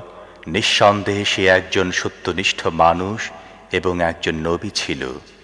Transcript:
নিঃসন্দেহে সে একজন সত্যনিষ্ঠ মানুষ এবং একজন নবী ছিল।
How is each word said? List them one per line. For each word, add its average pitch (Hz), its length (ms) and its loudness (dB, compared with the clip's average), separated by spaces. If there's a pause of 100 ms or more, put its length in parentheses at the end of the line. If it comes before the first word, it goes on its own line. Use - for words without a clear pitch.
(480)
নিঃসন্দেহে 101 800 2
সে 95 220 2
একজন 92 440 4
সত্যনিষ্ঠ - 760 -4
মানুষ 87 640 0 (400)
এবং 90 300 0
একজন 85 340 -2
নবী 85 340 -4
ছিল। 67 400 -6 (340)